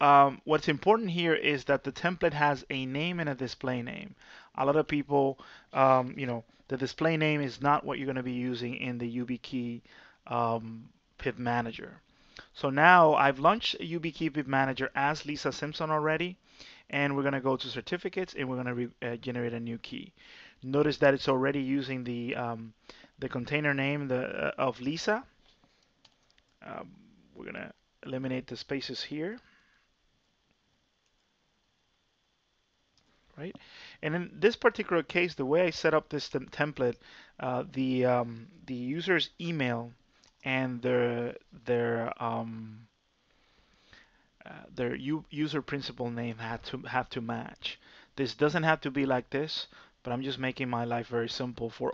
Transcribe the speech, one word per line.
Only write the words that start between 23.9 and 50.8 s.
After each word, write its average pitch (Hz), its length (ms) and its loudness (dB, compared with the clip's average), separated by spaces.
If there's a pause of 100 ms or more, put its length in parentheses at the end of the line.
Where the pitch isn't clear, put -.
the, 127 400 -2
uh, - 100 -2
of 127 220 -2
Lisa. 165 420 0 (1400)
Um, - 240 -12 (440)
we're - 100 -16
gonna - 280 -12 (320)
eliminate 131 420 -6
the 120 100 -10
spaces 135 460 -8
here. 170 360 -6 (4000)
Right, 160 180 -12 (460)
and 156 140 -2
in 175 180 -4
this 196 240 4
particular 208 460 2
case, 175 320 0
the 135 100 -2
way 160 220 4
I 170 40 2
set 160 220 2
up 151 160 2
this 147 220 -6
tem-, 131 180 -6
template, 139 480 0 (420)
uh, 127 320 -2
the, 127 360 0
um, 117 420 0 (180)
the 131 80 -6
user's 160 540 0 (100)
email 123 540 -2 (500)
and 131 380 -2
their, 120 540 0 (320)
their, 117 460 0 (100)
um, 113 640 -6 (1600)
uh, - 180 -18 (100)
their 127 200 -2
u-, 147 340 -4
user 147 320 -2
principal 127 500 -6
name 117 280 -6
had 113 260 -8
to, 131 140 -8
have 127 320 -4
to 127 100 -6
match. - 580 -8 (380)
This 131 160 -2
doesn't 151 300 2
have 160 180 4
to 143 100 -2
be 139 140 0
like 127 240 0
this, 147 380 -4 (360)
but 123 100 -4
I'm 127 100 -2
just 127 160 -4
making 127 320 -4
my 120 140 0